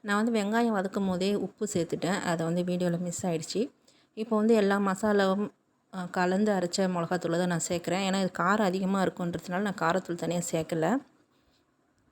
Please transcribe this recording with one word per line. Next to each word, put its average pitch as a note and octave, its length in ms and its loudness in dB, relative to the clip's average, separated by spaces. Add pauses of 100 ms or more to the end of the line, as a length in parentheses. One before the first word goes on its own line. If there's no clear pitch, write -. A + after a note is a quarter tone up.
நான் G#3 160 0
வந்து A#3 140 2
வெங்காயம் A3 440 2
வதக்கும் G3 320 0
போதே F#3 260 0
உப்பு G3 320 -4
சேர்த்துட்டேன். E3+ 540 -2
அதை E3+ 240 0
வந்து F3 180 0
வீடியோல F3+ 360 0
மிஸ் F3 260 -6
ஆயிடுச்சு. E3+ 380 -2 (540)
இப்போ A3 180 -4
வந்து A3 200 4
எல்லா G3 240 4
மசாலாவும், G3 680 2 (480)
அ, F#3 180 -8
கலந்து F#3 400 2
அரைச்ச F#3 360 0
மிளகாத்தூளை F3+ 500 -2
தான் F3+ 160 0
நான் E3 140 -2
சேர்க்குறேன். F3 380 -2
ஏன்னா F#3+ 160 0
இது F#3 120 0
காரம் G3 360 2
அதிகமா F#3+ 320 0
இருக்குன்றதுனால F3 600 -2
நான் G3+ 200 -4
காரத்தூள் F3 420 0
தனியா E3+ 220 -2
சேர்க்கல. D#3+ 420 -2 (1200)